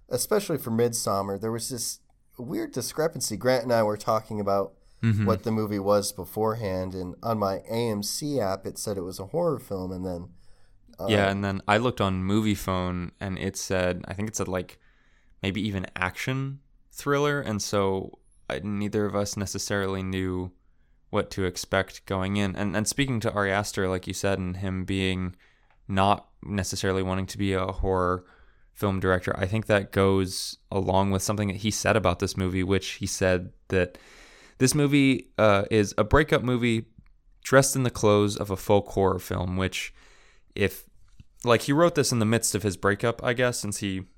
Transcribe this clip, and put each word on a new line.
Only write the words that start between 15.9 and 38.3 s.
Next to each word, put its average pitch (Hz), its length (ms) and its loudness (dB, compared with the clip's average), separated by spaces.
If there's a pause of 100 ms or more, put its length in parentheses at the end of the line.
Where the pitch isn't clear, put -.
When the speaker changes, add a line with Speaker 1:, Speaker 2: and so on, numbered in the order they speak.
Speaker 2:
action 135 640 -4 (320)
thriller, 143 500 0
and 104 200 -2
so 98 560 0 (320)
I, 71 140 -4
neither 104 420 -2
of 98 100 -2
us 101 220 -2
necessarily 98 640 -2
knew 92 520 -2 (580)
what 104 200 0
to 98 140 -2
expect - 600 -2
going 98 300 0
in. 98 180 0
And, 95 200 -2
and 107 120 0
speaking 135 320 -2
to 113 140 -2
Ari 98 180 0
Aster, 101 360 -2
like 92 200 -2
you 95 60 -4
said, 98 260 -2
and 90 180 -4
him 92 280 -4
being 92 500 -2 (520)
not 98 420 2 (120)
necessarily 95 640 -2
wanting 92 240 -2
to - 100 -12
be 98 160 0
a 92 140 0
horror 92 560 0 (500)
film 95 280 0
director, 92 360 2
I 98 80 -2
think 110 220 -2
that 101 240 2
goes 98 680 0 (140)
along 95 400 2
with 92 100 2
something 104 280 0
that 92 80 -4
he 107 120 -2
said 101 280 2
about 90 220 2
this 95 180 -2
movie, 92 260 0
which 95 300 0
he - 120 -8
said 92 460 0 (160)
that 92 320 0 (580)
this 131 160 4
movie, 143 640 4
uh, 101 320 6
is 104 280 4
a 110 80 4
breakup 151 360 4
movie 117 440 0 (580)
dressed 135 320 4
in 135 80 2
the 120 60 2
clothes 104 480 4